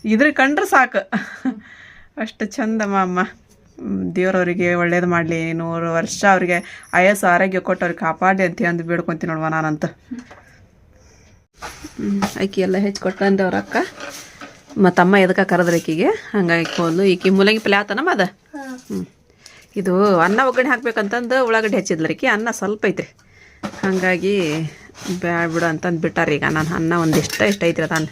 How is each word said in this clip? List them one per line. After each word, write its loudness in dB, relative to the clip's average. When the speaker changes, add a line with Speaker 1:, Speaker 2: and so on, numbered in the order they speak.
Speaker 1:
ಇದ್ರ 4
ಕಂಡ್ರೆ 0
ಸಾಕು. 2
ಅಷ್ಟು -6
ಚಂದಮ್ಮ -2
ಅಮ್ಮ. 0
ಹ್ಮ್, -8
ದೇವ್ರವ್ರಿಗೆ 0
ಒಳ್ಳೇದು 0
ಮಾಡ್ಲಿ, 0
ನೂರು -4
ವರ್ಷ -2
ಅವ್ರಿಗೆ 4
ಆಯಸ್ಸು 2
ಆರೋಗ್ಯ 2
ಕೊಟ್ಟು -4
ಅವ್ರಿಗೆ -4
ಕಾಪಾಡ್ಲಿ 0
ಅಂತ -4
ಹೇಳಿ 0
ಅಂದು -2
ಬೇಡ್ಕೊಂತೀನಿ -4
ನೋಡುವ -4
ನಾನಂತೂ. -2
ಹ್ಮ್, -2
ಆಕಿ -2
ಎಲ್ಲ 2
ಹೆಚ್ಚ್ -2
ಕೊಟ್ಲನ್ರಿ 2
ಅವ್ರ 0
ಅಕ್ಕ. -4
ಮತ್ತ್ 6
ಅಮ್ಮ 6
ಎದಕ್ಕ 4
ಕರೆದ್ರಿ 2
ಆಕಿಗೆ, 0
ಹಂಗಾಗಿ 2
ಆಕಿ -4
ಹೋದ್ಲು. 0
ಈಕಿ 4
ಮೂಲಂಗಿ 4
ಪಲ್ಯ 2
ಆತನಮ್ಮ -2
ಅದ? 2
Speaker 2:
ಹಾ. -14
Speaker 1:
ಹ್ಮ್. -8
ಇದು 0
ಅನ್ನ 4
ಒಗ್ಗರಣೆ 2
ಹಾಕ್ಬೇಕಂತಂದು -2
ಉಳ್ಳಾಗಡ್ಡಿ 0
ಹಚ್ಚಿದ್ಲರಿ -2
ಆಕಿ. -2
ಅನ್ನ 0
ಸ್ವಲ್ಪ -4
ಐತ್ರಿ, -2
ಹಂಗಾಗಿ 0
ಬ್ಯಾಡ್ -2
ಬಿಡು 0
ಅಂತಂದ್ -2
ಬಿಟ್ಟಾರ 0
ಈಗ. 0
ನಾನು 0
ಅನ್ನ 0
ಒಂದಿಷ್ಟ 0
ಇಷ್ಟ 0
ಐತ್ರಿ, 0
ಅದ -6
ಅನ್ನ -2